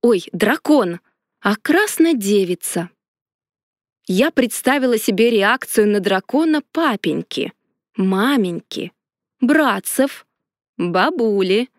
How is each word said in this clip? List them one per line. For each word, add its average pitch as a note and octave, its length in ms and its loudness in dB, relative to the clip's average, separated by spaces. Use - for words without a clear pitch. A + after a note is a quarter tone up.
ой, A3 300 2
дракон, G3 680 0
а G#3 160 0
краснодевица. G#3 1300 0
Я G#3 240 2
представила B3+ 680 0
себе A3 320 0
реакцию G#3+ 580 0
на G#3 120 2
дракона C4+ 600 0
папеньки, G3 800 -4
маменьки, F#3+ 960 -2
братцев, C4 840 0
бабули. G3+ 920 0